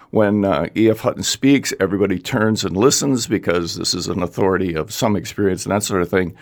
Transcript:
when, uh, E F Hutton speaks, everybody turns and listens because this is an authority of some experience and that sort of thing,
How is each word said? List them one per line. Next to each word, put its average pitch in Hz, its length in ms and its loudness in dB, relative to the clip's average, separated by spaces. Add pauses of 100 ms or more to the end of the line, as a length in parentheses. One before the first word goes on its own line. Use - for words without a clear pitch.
(120)
when, 104 340 4
uh, 85 220 0 (100)
E 110 100 6
F 110 120 2
Hutton 98 240 -4
speaks, - 560 0
everybody 95 400 0
turns 107 440 0
and 90 140 -2
listens 135 480 2
because 87 500 -2
this - 200 -4
is 87 120 -6
an 92 140 -4
authority 92 540 -2
of 78 180 -6
some 107 220 0
experience 95 500 -2
and 95 80 -2
that 104 80 0
sort 95 220 0
of 85 80 -4
thing, 92 300 0